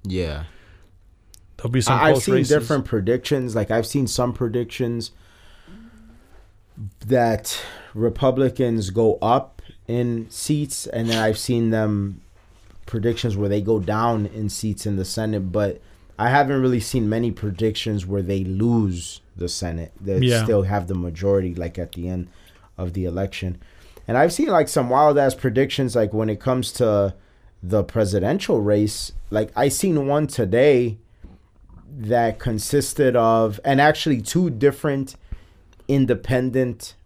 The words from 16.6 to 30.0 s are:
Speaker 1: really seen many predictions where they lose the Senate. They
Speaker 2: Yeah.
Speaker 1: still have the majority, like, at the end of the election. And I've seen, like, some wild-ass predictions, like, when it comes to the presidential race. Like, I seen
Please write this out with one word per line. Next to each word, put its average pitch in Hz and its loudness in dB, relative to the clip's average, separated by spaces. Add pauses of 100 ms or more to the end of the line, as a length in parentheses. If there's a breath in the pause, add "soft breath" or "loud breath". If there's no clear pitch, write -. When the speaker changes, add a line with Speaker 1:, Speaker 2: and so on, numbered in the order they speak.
Speaker 1:
really 127 2
seen 110 -2
many 113 0
predictions 104 -4
where 98 -2
they 95 -2
lose 95 -2 (160)
the 87 -6
Senate. 82 -8
They 95 -2
Speaker 2:
Yeah. 120 4
Speaker 1:
still 107 4
have 98 0
the 95 -2
majority, 90 0
like, 85 -8
at 85 -8
the 87 -8
end 90 -6 (500 soft breath)
of 90 -6
the 92 -4
election. 90 -4 (500 soft breath)
And 117 0
I've 170 4
seen, 294 0
like, 160 4
some 127 0
wild-ass 139 4
predictions, 131 0
like, 107 2
when 110 0
it 104 -2
comes 127 -2
to 104 2 (480 soft breath)
the 95 0
presidential 110 0
race. 104 0 (180)
Like, 110 -2
I 135 2
seen 151 0